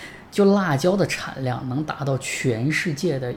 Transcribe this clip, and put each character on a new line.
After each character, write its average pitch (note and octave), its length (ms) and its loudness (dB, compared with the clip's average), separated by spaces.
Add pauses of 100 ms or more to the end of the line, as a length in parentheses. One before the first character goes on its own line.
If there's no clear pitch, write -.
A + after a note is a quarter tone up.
(320)
就 G3 220 6
辣 F#3 220 2
椒 F3+ 220 2
的 F3 80 4
产 - 380 -6
量 B2+ 260 -4
能 C#3 140 -2
达 D3+ 200 -6
到 C3+ 140 2
全 B2 540 -2
世 D3+ 220 -2
界 C#3+ 260 -2
的 B2 180 -4